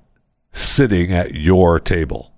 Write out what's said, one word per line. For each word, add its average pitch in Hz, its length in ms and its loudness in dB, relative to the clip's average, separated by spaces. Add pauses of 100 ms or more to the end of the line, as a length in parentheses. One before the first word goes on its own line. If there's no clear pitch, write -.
(520)
sitting 95 600 0
at 87 240 -2
your 85 440 2
table. 76 580 -6